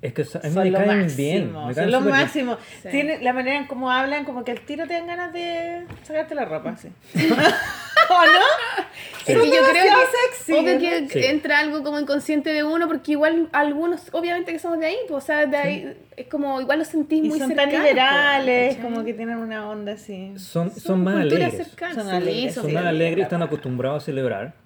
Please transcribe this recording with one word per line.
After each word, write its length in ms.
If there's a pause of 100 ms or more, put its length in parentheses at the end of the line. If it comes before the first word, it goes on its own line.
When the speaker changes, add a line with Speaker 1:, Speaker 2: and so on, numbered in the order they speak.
Speaker 1:
Es 140
que 80
a 20
mí 60 (200)
Speaker 2:
Son 40 (100)
Speaker 1:
me 60
Speaker 2:
lo 80
Speaker 1:
caen 100 (140)
Speaker 2:
máximo, 140
Speaker 1:
bien, 360
me 0
Speaker 2:
son 220
Speaker 1:
caen 180
Speaker 2:
lo 60
Speaker 1:
súper 160
bien. 100
Speaker 2:
máximo. 320 (260)
Speaker 3:
Sí. 80
Speaker 2:
Tienen, 320
la 120
manera 240
en 80
cómo 240
hablan, 340
como 180
que 100
al 100
tiro 240
te 80
dan 120
ganas 260
de 520 (200)
sacarte 300
la 120
ropa, 320
sí. 100 (260)
<laughs> 0 (960)
¿O 40
no? 680 (400)
Speaker 1:
Sí. 80
Speaker 3:
Es 60
que 80
yo 60
creo 320
Speaker 2:
Demasiado 160 (100)
Speaker 3:
que, 260
Speaker 2:
sexy, 180
Speaker 3:
obvio 200 (260)
Speaker 2:
¿no? 80
Speaker 3:
que 140
Speaker 1:
Sí. 40
Speaker 3:
entra 340
algo 240
como 160
inconsciente 520
de 120
uno, 240
porque 240
igual 400
algunos, 600
obviamente 400
que 60
somos 220
de 60
ahí, 100 (120)
pues, 140
o 40
sea, 200
de 100
ahí, 240 (120)
Speaker 1:
Sí. 140 (100)
Speaker 3:
es 100
como, 340
igual 200
los 80
sentís 360
Speaker 2:
Y 40
Speaker 3:
muy 100
Speaker 2:
son 160
tan 160
Speaker 3:
cercanos, 160
Speaker 2:
liberales, 880
Speaker 3:
¿cachai? 140
Speaker 2:
como 140
que 100
tienen 240
una 320
onda 220
así. 440
Speaker 1:
Son, 360
son 80
Speaker 3:
Son 240
Speaker 1:
más 160
Speaker 3:
culturas 280
Speaker 1:
alegres. 200
Speaker 3:
cercanas, 260
Speaker 2:
Son 140
Speaker 3:
sí, 80
Speaker 2:
alegres, 360
Speaker 3:
eso 100
Speaker 1:
Son 80
Speaker 3:
sí. 40
Speaker 1:
más 120
alegres, 360
están 180
Speaker 2:
sí. 60
Speaker 1:
acostumbrados 560
a 40
celebrar. 480 (120)